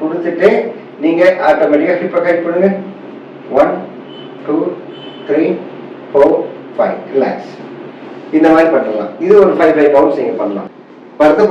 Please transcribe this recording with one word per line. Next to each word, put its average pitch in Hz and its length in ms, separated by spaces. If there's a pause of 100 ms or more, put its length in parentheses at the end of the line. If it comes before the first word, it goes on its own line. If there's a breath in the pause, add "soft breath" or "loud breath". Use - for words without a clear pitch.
கொடுத்துட்டு, - 480 (540 loud breath)
நீங்க 170 180 (260)
ஆட்டோமேட்டிக்கா 156 540
ஹிப்பை 175 240
ஹைட் 170 200
பண்ணுங்க. 180 240 (880)
ஒன், - 120 (760)
டூ, 151 100 (720)
த்ரீ, 151 160 (680)
ஃபோர், 147 260 (420)
ஃபைவ். 104 200 (160)
ரிலாக்ஸ். - 360 (840)
இந்த 160 180
மாதிரி 165 220
பண்ணலாம். 107 340 (100)
இது 185 180
ஒரு 190 200
ஃபைவ், 156 180
ஃபைவ் 143 200
கவுண்ட்ஸ் 139 260
நீங்க 113 200
பண்ணலாம். 101 260 (440)
இப்ப 151 140
அடுத்த 214 240